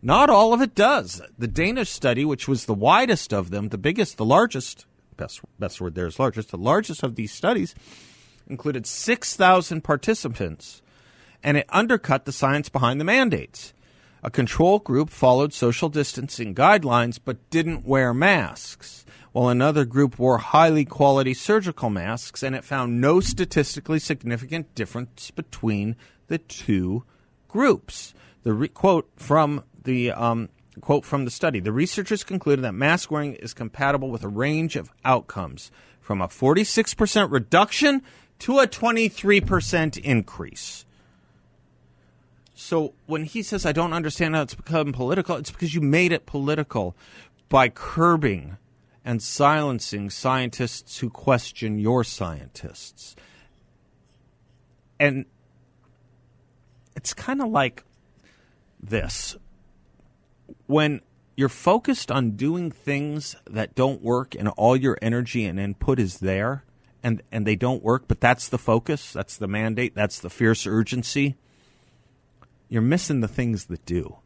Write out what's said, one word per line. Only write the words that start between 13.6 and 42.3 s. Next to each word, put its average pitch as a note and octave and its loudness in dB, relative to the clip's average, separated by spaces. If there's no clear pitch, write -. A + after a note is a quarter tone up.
A - -4
control E3+ 2
group D3 0
followed C3+ 4
social B2 0
distancing B2+ -6
guidelines B2+ 4
but - -8
didn't E3 -2
wear C3 2
masks, - -2
while B2 2
another C#3 4
group B2+ 0
wore B2 4
highly D#3 4
quality C3+ 2
surgical F3+ 0
masks, G2+ -6
and C3+ -4
it A2+ -12
found A#2+ -2
no D#3 6
statistically D#3+ -2
significant C#3 -6
difference - -8
between A2 -4
the E3 -2
two G2 -2
groups. - -2
The A2 0
re-, B2+ -2
quote F#3 2
from D3 2
the, B2 0
um, A#2 -2
quote D3 2
from C#3 -2
the A#2 -4
study, C#3 -2
"The F#2 -4
researchers F#3 -2
concluded D3 0
that A2 -4
mask D3 0
wearing D3 -4
is - -14
compatible C3+ -2
with A2+ -8
a G2+ -6
range D3+ -2
of F#2 -8
outcomes, G2 -2
from G2+ -4
a F2 -2
forty-six F#3+ 2
percent G#3 2
reduction G#3+ 4
to C4+ 2
a C4 6
twenty-three A3+ 2
percent D#3+ 0
increase." - -4